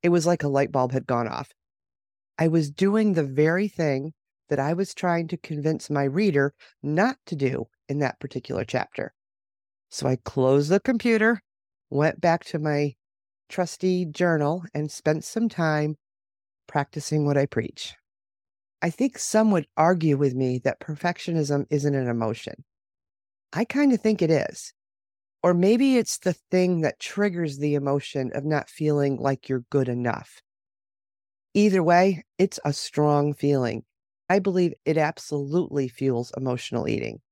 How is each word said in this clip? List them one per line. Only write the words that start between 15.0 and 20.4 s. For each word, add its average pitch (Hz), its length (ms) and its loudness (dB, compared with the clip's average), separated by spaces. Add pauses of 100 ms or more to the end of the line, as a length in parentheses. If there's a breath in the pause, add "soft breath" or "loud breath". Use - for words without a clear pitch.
some 226 260 -2
time 151 480 0 (680)
practicing 147 580 -2
what 143 120 2
I 139 80 4
preach. - 480 -6 (880)
I 170 80 0
think 247 300 -2
some 220 320 2
would 165 160 2 (100)
argue 160 400 4
with 139 160 2
me 127 260 0